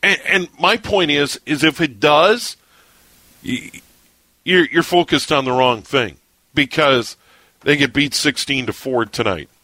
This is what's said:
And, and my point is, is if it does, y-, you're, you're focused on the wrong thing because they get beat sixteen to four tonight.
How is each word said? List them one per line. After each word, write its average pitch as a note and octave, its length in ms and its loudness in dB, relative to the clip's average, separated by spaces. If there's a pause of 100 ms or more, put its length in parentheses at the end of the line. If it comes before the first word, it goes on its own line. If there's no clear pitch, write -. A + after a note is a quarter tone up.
And, F#3+ 220 0
and F3 240 -2 (100)
my F#3 180 2
point F#3+ 340 0
is, C#3+ 360 0
is C#3 160 -2
if D#3 180 2
it C3 180 -4
does, D#3+ 580 2 (840)
y-, - 280 -8 (720)
you're, F3 240 2
you're D#3+ 160 0
focused E3+ 480 0
on C#3 140 0
the B2+ 60 -2
wrong B2+ 300 2
thing A2 360 -4 (360)
because C#3 640 0 (440)
they D3 140 2
get C#3+ 160 0
beat C#3+ 220 0
sixteen C3+ 540 -4
to - 60 -6
four B2+ 320 -4
tonight. G2 440 -4 (140)